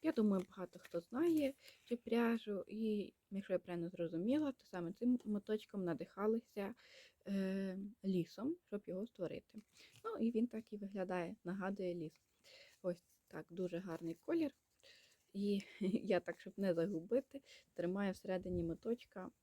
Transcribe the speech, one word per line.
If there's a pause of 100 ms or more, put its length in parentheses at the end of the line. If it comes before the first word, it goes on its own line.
Я
думаю,
багато
хто
знає (300)
цю
пряжу,
і, (180)
якщо
я
правильно
зрозуміла,
то
саме
цим
моточком
надихалися, (520)
е, (260)
лісом, (100)
щоб
його
створити. (420)
Ну,
і
він
так
і
виглядає,
нагадує
ліс. (680)
Ось (220)
так,
дуже
гарний
колір. (760)
І
<laughs> (240)
я
так,
щоб
не
загубити, (320)
тримаю
всередині
моточка (120)